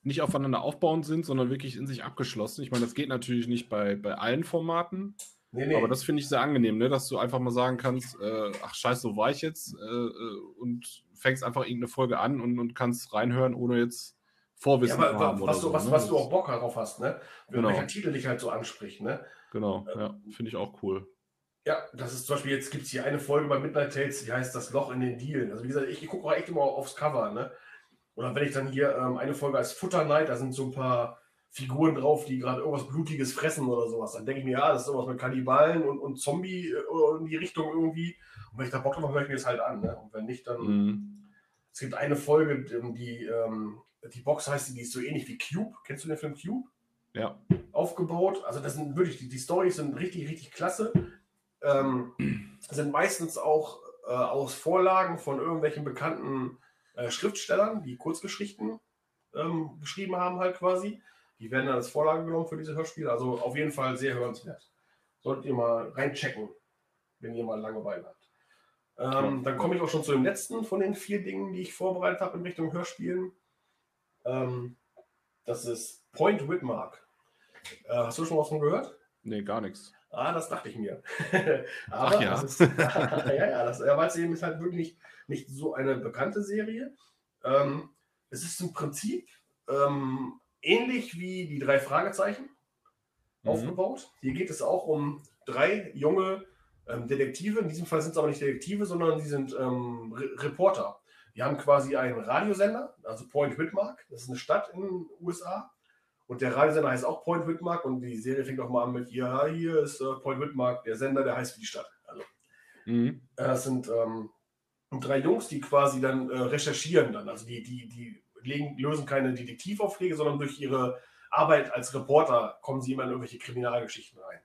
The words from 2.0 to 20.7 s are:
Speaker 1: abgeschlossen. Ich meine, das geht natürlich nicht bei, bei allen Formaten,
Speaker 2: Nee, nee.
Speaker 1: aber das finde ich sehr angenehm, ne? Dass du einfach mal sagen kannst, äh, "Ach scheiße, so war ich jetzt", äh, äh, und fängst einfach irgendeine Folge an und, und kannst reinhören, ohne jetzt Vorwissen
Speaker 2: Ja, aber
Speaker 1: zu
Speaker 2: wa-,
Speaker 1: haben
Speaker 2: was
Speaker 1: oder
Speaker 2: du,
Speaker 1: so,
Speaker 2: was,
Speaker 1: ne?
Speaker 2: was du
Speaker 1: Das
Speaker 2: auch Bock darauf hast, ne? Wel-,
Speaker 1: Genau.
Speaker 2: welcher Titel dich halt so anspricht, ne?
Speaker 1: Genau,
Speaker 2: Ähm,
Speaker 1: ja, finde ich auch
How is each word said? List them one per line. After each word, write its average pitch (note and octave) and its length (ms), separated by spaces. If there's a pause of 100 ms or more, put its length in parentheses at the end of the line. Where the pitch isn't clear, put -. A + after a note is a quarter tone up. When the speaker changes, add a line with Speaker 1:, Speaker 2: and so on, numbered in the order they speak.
Speaker 1:
abgeschlossen. A#2 600
Ich B2 80
meine, A#2+ 120
das A#2 120
geht C#3+ 120
natürlich B2 400
nicht A#2+ 220
bei, G#2 260
bei G2+ 200
allen B2+ 280
Formaten, E3+ 720 (360)
Speaker 2:
Nee, C3 160
nee. D3+ 80
Speaker 1:
aber A2+ 120
das A#2+ 160
finde D3 180
ich C#3 60
sehr C3 140
angenehm, A#2+ 380
ne? B2 100
Dass C3+ 180
du A2 120
einfach B2 180
mal B2 140
sagen B2 260
kannst, B2+ 420
äh, G#2+ 320 (120)
"Ach - 100
scheiße, B2 280
so G#2+ 140
war C3 140
ich C#3+ 140
jetzt", - 360
äh, G#2 60
äh, A2+ 560 (180)
und A#2+ 440 (100)
fängst C3 300
einfach A#2+ 220
irgendeine A#2+ 220
Folge B2 300
an C3 240
und, A#2+ 160
und A#2+ 160
kannst B2 400
reinhören, B2 400
ohne A#2+ 240
jetzt A#2+ 400 (380)
Vorwissen B2+ 440
Speaker 2:
Ja, D3+ 100
aber G#2+ 80
Speaker 1:
zu G#2+ 60
Speaker 2:
wa-, - 40
Speaker 1:
haben G2 140
Speaker 2:
was - 20
Speaker 1:
oder - 100
Speaker 2:
du, - 60
Speaker 1:
so, - 140
Speaker 2:
was, B2+ 120
Speaker 1:
ne? B2 60
Speaker 2:
was A2+ 160
du B2 80
Speaker 1:
Das C#3 80
Speaker 2:
auch B2+ 80
Bock F#3 160
darauf A#2+ 300
hast, A2 220
ne? B2+ 220 (280)
Wel-, - 80
Speaker 1:
Genau. A#2 100
Speaker 2:
welcher G2 180
Titel F#3+ 260
dich C3 140
halt A#2+ 140
so - 100
anspricht, A2+ 520
ne? A#2 220 (280)
Speaker 1:
Genau, G2+ 420
Speaker 2:
Ähm, A#2 60
Speaker 1:
ja, G#2 200 (120)
finde A2+ 180
ich G#2 60
auch G2+ 260